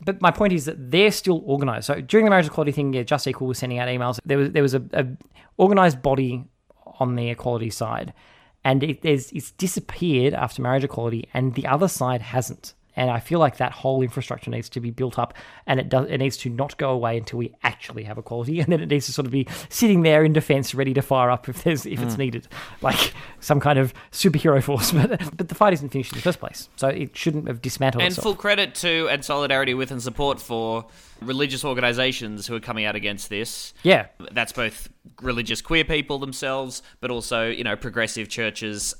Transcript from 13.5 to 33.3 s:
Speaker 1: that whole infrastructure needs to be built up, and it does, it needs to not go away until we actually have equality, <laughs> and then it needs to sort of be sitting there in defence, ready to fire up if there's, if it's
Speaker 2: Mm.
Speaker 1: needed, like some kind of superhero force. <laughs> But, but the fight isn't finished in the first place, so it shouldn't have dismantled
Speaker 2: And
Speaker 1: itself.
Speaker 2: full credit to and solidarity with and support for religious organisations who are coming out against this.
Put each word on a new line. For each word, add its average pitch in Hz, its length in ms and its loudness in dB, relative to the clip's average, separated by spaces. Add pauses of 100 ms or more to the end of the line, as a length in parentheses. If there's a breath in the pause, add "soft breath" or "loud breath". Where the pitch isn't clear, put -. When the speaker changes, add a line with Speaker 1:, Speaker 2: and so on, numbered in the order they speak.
Speaker 1:
that 123 140 0
whole 131 300 0
infrastructure 127 500 -4
needs 117 180 -6
to 127 120 -8
be 120 100 -6
built 123 260 -4
up, 120 160 0 (320 loud breath)
and 131 140 0
it - 100 -4
does, 131 200 2
it 139 80 -2
needs 135 200 0
to 127 120 -6
not 131 280 -6
go 139 140 0
away 117 260 0
until 117 220 -6
we 120 140 -6 (100)
actually 117 400 -4
have 107 140 -12
equality, 120 420 -4
<laughs> - 20 2
and 151 100 2
then 160 100 2
it 165 80 -4
needs 143 180 2
to 127 60 -8
sort 139 120 -4
of 120 60 -8
be 135 160 0 (220 loud breath)
sitting 202 340 6
there 156 220 8
in 156 80 6
defence, 139 420 2
ready 135 180 0
to 135 80 2
fire 123 300 4
up - 180 -2
if - 140 -8
there's, 156 220 0
if 120 160 -6
it's 117 140 -2
Speaker 2:
Mm. 131 40 -4
Speaker 1:
needed, 120 280 -4 (340 loud breath)
like - 320 2 (260 loud breath)
some 143 200 2
kind 139 200 4
of 131 140 2 (180 loud breath)
superhero 147 500 4
force. 135 300 0
<laughs> 160 100 4
But, 185 360 0
but 175 120 -4
the 175 60 -10
fight 208 180 6
isn't 143 160 -2
finished 135 220 -4
in - 60 -8
the 113 60 -8
first 175 160 0
place, - 360 -12
so 135 140 0
it - 280 -4
shouldn't 151 300 -2
have 120 140 -6
dismantled 131 420 0
Speaker 2:
And 180 80 2
Speaker 1:
itself. 180 120 -6
Speaker 2:
full 208 120 0
credit 202 400 0
to 165 340 0
and 139 140 0
solidarity 135 500 2
with 131 180 -2
and 123 120 -8
support 131 380 -2
for 113 440 -4 (360 soft breath)
religious 131 420 -2
organisations 123 840 -2
who 120 80 -6
are 113 40 -6
coming 110 240 -6
out 104 120 -2
against 104 340 -6
this. - 540 -8